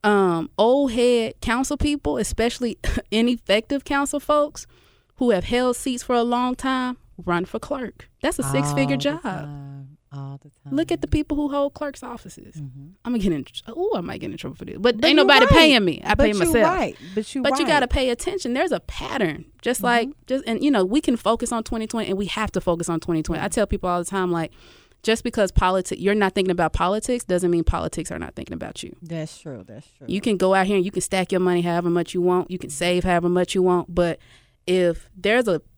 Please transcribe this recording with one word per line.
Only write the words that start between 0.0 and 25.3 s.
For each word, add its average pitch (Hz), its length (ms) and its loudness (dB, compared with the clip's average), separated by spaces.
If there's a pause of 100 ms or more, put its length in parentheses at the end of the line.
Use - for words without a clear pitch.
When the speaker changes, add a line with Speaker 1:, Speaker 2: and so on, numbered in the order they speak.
Speaker 1:
um, 190 540 2
old 254 340 4
head 240 480 2
council 262 380 0
people, 294 400 0
especially 233 580 -2 (180)
<laughs> - 160 -6
ineffective 233 760 0
council 285 360 -2
folks 294 460 0 (480)
who 240 160 0
have 185 140 2
held 247 320 0
seats 247 260 -6
for 247 120 -2
a 240 80 4
long 247 320 0
time, 254 440 -4 (260)
run 175 220 -2
for - 120 -10
clerk. 254 520 -10 (100)
That's - 180 -2
a 262 40 -2
six-figure 269 400 0
Speaker 2:
All 269 160 0
the - 40 -6
Speaker 1:
job. 302 200 -2
Speaker 2:
time. 143 680 -10 (240)
All 139 300 -12
the 147 80 -20
time. - 260 -14
Speaker 1:
Look 330 160 -2
at - 80 -4
the 330 80 -6
people 302 280 0
who 294 120 -2
hold 285 260 -2
clerks' 285 280 -10
offices. - 520 -16
Speaker 2:
Mm-hmm. 139 320 -14 (180)
Speaker 1:
I'ma 240 140 -2
get 185 140 2
in 143 120 -4
tr-, - 280 -16
ooh, 370 240 -2
I 190 40 -2
might 170 200 -8
get - 100 -8
in 165 60 -12
trouble 165 200 -12
for 180 80 -14
this. - 140 -12
But 220 220 2
Speaker 2:
But 302 80 6
Speaker 1:
ain't 302 100 6
Speaker 2:
you 294 60 8
Speaker 1:
nobody 277 220 8
Speaker 2:
right. 554 80 8
Speaker 1:
paying 294 300 8
me. 165 200 0
I 214 100 0
Speaker 2:
But 277 100 4
Speaker 1:
pay - 40 4
Speaker 2:
you 208 100 0
Speaker 1:
myself. 339 180 2 (220)
Speaker 2:
right. 220 180 -2 (180)
But 214 200 -6
you 269 80 -4
Speaker 1:
But 269 160 0
you 311 60 0
Speaker 2:
right. 349 80 0
Speaker 1:
gotta 269 160 2
pay 262 220 0
attention. 277 440 -4
There's 311 180 0
a 170 80 -2
pattern. - 680 -4 (160)
Just 247 160 -2
Speaker 2:
Mm-hmm. - 80 -6
Speaker 1:
like, 240 220 2 (180)
just, 262 200 -2
and, 226 180 -2
you 294 60 4
know, 202 140 4
we 226 160 2
can 254 160 0
focus 233 360 -2
on 226 120 -2
twenty 220 240 -4
twenty, 226 200 -4
and 190 80 -2
we 202 100 -4
have 214 260 -4
to 185 80 0
focus 170 280 0
on 165 120 -2
twenty 160 220 0
twenty. - 200 -4
I 196 40 -4
Speaker 2:
Mm-hmm. - 80 -4
Speaker 1:
tell 208 120 2
people 190 240 -4
all 175 80 0
the 175 100 -4
time, 185 220 -2
like, 165 220 -2 (500)
just 220 200 0
because 214 300 0